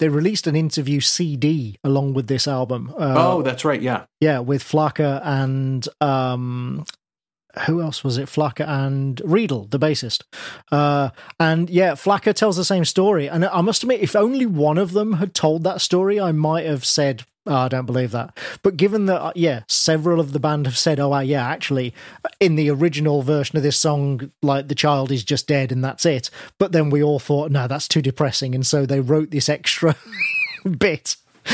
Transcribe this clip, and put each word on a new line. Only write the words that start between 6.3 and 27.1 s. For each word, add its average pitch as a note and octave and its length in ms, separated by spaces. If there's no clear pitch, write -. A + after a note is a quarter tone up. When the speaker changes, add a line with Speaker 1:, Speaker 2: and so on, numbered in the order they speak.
Speaker 1:
who E3 140
else D#3 220
was B2+ 160
it? C3+ 80
Flacker D3+ 400
and C3+ 580
Riedel, D#3 460
the C#3+ 80
bassist. C3+ 440
Uh, C#3+ 380
and E3 320
yeah, F3+ 220
Flacker G3 420
tells G#3 220
the F3+ 80
same F3+ 200
story. F#3 440
And E3 160
I F#3+ 160
must G#3 240
admit, B3 160
if G#3 160
only B3 280
one D3+ 320
of F#3 140
them G#3 240
had F3 200
told D#3+ 280
that F#3 180
story, F#3+ 380
I F3+ 140
might D#3 340
have D3 180
said, C#3 380
"Oh, D#3 80
I B2+ 140
don't B2+ 180
believe B2 260
that." A#2 240
But G3 140
given G3 300
that, F#3 140
uh, - 140
yeah, D3+ 340
several D#3+ 520
of C#3+ 120
the C#3+ 80
band D3+ 260
have B2 120
said, D#3 220
"Oh, C#3 120
uh, C#3 80
yeah, C3+ 260
actually, B2+ 480
in E3+ 160
the D3+ 140
original D3 520
version C#3+ 340
of D3 60
this C#3+ 140
song, C#3+ 540
like, C#3 260
the D3+ 60
child C#3 380
is B2 120
just - 220
dead C3+ 260
and B2+ 120
that's C3+ 220
it." C3+ 240
But F#3+ 140
then D#3 180
we D3 120
all D3 160